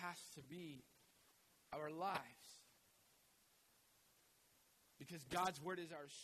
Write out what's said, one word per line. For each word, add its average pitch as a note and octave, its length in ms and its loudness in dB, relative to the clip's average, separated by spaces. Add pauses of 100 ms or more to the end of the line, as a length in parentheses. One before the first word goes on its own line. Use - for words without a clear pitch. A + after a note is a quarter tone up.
has F3 140 -2 (200)
to D3 60 -10
be D3 420 -8 (880)
our D3+ 180 0
lives. F3+ 320 4 (2750)
Because D3 240 -6
God's F3 360 6
word F3+ 220 2
is D#3+ 80 -4
our D3+ 160 -4 (180)